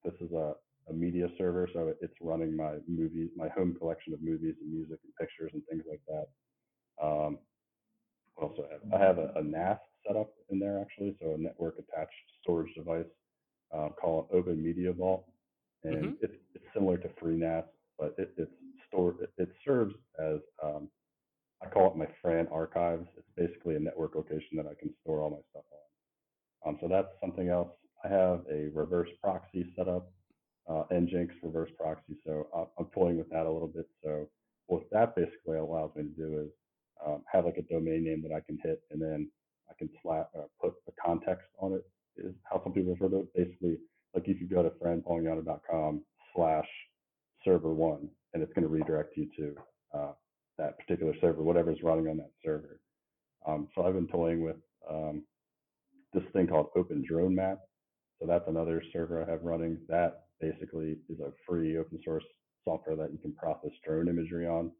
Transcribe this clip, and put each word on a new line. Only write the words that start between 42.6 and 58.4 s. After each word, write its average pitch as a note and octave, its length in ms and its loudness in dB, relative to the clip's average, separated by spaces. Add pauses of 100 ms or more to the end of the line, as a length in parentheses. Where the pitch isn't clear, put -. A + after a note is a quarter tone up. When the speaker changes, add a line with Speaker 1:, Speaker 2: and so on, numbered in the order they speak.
Speaker 1:
some F#2 100 -4
people F2+ 200 2
refer F#2 160 2
to F#2+ 120 2
it. - 140 -8
Basically, F2 420 0 (360)
like, - 140 -2
you F#2+ 80 2
could F2 140 -6
go F2+ 140 6
to D#2+ 80 4 (100)
fran E2+ 200 0
polignano E2 420 0
dot D#2+ 260 -4
com D#2 340 0 (320)
slash D#2+ 320 4 (760)
server E2 300 6
one, D#2 340 2 (260)
and E2 80 0
it's D2+ 120 -4
gonna E2+ 140 4
redirect D#2 500 2
you D2+ 200 -2
to, D2 180 -4 (380)
uh, D2 180 -4 (460)
that D2+ 220 -2
particular D#2+ 400 0
server, D#2+ 240 4
whatever's E2 400 4
running D#2+ 240 4
on D#2 100 0
that D2+ 140 -8 (120)
server. D2+ 360 -4 (680)
Um, D2+ 300 -2
so F2 100 2
I've F#2 80 6
been F2 140 2
toying E2 340 2
with, D#2+ 140 0 (340)
um, D#2 360 -4 (880)
this F#2 100 2 (100)
thing F#2 140 6
called D#2 200 6 (100)
Open D#2+ 280 2
Drone F2 300 4
Map. F#2+ 240 2 (640)
So E2 40 -4
that's E2+ 220 4